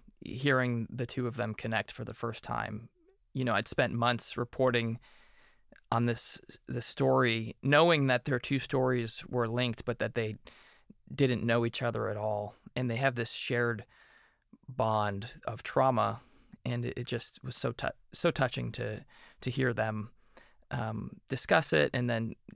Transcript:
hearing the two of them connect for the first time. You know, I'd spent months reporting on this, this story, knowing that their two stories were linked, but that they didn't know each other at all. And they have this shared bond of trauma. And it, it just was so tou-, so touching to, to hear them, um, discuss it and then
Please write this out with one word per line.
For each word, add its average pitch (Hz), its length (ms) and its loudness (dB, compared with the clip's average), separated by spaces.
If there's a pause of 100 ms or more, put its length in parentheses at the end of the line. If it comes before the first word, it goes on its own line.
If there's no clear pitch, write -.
(200)
hearing 127 720 0
the 123 160 -4
two 123 200 -4
of 113 100 -6
them 110 180 -2
connect 110 380 -2
for 117 120 -10
the 110 100 -10
first 113 280 -6
time. 117 460 -6 (460)
You 131 100 0
know, 117 100 2
I'd 104 140 0
spent - 240 0
months 120 440 0
reporting 120 640 2 (920)
on 120 140 4
this, - 340 -4 (260)
this 123 200 -6
story, 123 760 2
knowing 147 460 6
that 123 160 2
their 127 160 0
two 135 180 0
stories 127 680 0
were 120 180 0
linked, 120 380 -2
but 120 160 -4
that 113 140 -2
they 110 220 -2 (800)
didn't 127 300 4
know 117 200 4
each 117 180 -2
other 113 260 0
at 104 80 -2
all. 104 400 -4 (180)
And 127 160 0
they 113 60 -2
have 131 180 2
this 117 160 -2
shared 120 540 -2 (840)
bond 110 600 0 (180)
of 110 160 -6
trauma. 113 580 2 (440)
And 120 200 -2
it, 120 120 -4
it 127 100 -6
just - 380 -6
was 127 120 -8
so 123 140 0
tou-, 131 200 -4 (220)
so 170 200 2
touching 123 400 -2
to, 110 320 -6 (380)
to 127 80 -2
hear 127 220 0
them, 110 380 -2 (600)
um, 113 460 -6 (100)
discuss - 440 2
it 147 220 4
and 123 160 0
then 113 240 -2 (220)